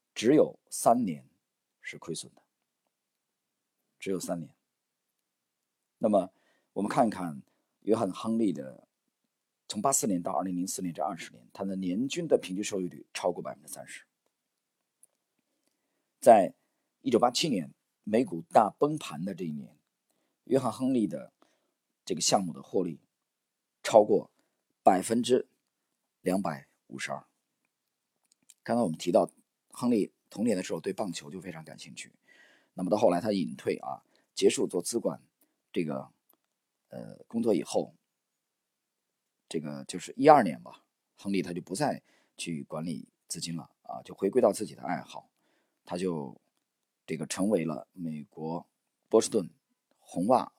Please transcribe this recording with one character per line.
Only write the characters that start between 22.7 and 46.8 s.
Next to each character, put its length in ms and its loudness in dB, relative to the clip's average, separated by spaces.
利 160 -8
超 200 10
过 280 2
百 180 6
分 200 0
之 260 2
两 200 0
百 260 -6
五 100 -14
十 140 -8
二。 160 -10
刚 120 -2
才 80 2
我 40 0
们 100 -4
提 140 -4
到 200 6
亨 200 -2
利 220 2
童 140 -6
年 140 0
的 60 -4
时 100 -10
候 60 -4
对 120 -6
棒 200 -6
球 180 -12
就 100 -12
非 120 -12
常 120 -14
感 140 -14
兴 180 -18
趣， 160 -16
那 100 -8
么 60 -2
到 80 4
后 140 6
来 100 0
他 100 0
隐 240 -2
退 220 -4
啊， 260 -12
结 160 4
束 180 0
做 140 -4
资 180 -4
管 220 -4
这 140 -2
个， 260 -8
呃， 380 -16
工 140 -4
作 140 4
以 80 0
后， 320 -4
这 120 -8
个 260 -10
就 120 -12
是 200 -14
一 100 2
二 160 10
年 180 -4
吧， 220 -20
亨 160 -8
利 100 2
他 120 -4
就 80 -8
不 120 -12
再 300 -2
去 260 -6
管 200 -8
理 240 -8
资 120 -10
金 160 -8
了 160 -12
啊， 200 -12
就 100 -18
回 160 0
归 120 2
到 100 8
自 140 -4
己 100 -10
的 80 -16
爱 180 -4
好， 300 -18
他 120 -8
就 420 -6